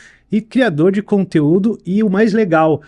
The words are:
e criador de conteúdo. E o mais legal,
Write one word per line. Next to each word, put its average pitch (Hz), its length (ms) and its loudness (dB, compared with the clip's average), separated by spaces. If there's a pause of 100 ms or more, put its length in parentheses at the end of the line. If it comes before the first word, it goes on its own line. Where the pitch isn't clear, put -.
(300)
e 214 120 -2
criador 196 500 0
de 196 100 -2
conteúdo. 190 840 0
E 196 180 -2
o 214 60 0
mais 196 240 0
legal, 160 540 0